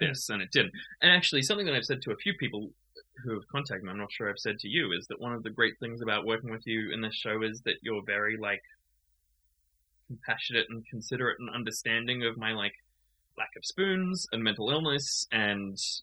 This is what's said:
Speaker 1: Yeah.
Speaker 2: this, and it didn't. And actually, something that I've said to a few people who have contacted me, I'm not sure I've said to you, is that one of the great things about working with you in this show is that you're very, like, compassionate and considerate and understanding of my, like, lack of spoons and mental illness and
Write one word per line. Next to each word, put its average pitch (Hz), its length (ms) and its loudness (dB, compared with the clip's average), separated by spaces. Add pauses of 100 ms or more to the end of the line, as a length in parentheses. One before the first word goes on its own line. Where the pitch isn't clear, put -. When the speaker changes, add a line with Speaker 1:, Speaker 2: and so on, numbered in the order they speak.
Speaker 1:
Yeah. 92 80 4
Speaker 2:
this, - 200 -2
and 104 140 0
it 90 100 -8
didn't. 110 200 6 (280)
And 175 100 10
actually, 170 320 6
something 202 240 2
that 143 80 2
I've 117 100 2
said 131 180 0
to 113 100 -2
a 101 40 -4
few - 180 0
people 107 380 -4 (520)
who 117 100 -2
have 98 140 -6
contacted 135 360 -4
me, 92 60 -6
I'm 101 80 -8
not 101 140 -8
sure 107 160 -4
I've 101 100 -4
said 104 220 -4
to 104 80 -8
you, 123 240 0
is 87 160 -2
that 107 120 -8
one 120 120 -4
of 113 100 -6
the 110 80 -6
great 113 300 2
things 117 220 -6
about 104 240 0
working 113 240 0
with 113 160 -6
you 110 260 0
in 113 80 -2
this 110 140 -2
show 110 280 -2
is 110 220 -2
that 95 180 2
you're 107 220 -2
very, 104 320 2
like, 101 260 -2 (1400)
compassionate 117 600 0
and 113 200 -8
considerate 123 520 -2
and 120 100 -10
understanding 117 760 -2
of 113 120 0
my, 110 160 -2
like, 104 220 -2 (600)
lack - 200 -6
of - 80 -14
spoons 185 680 0
and 113 140 -2
mental 107 260 2
illness 147 640 0
and 101 440 0 (260)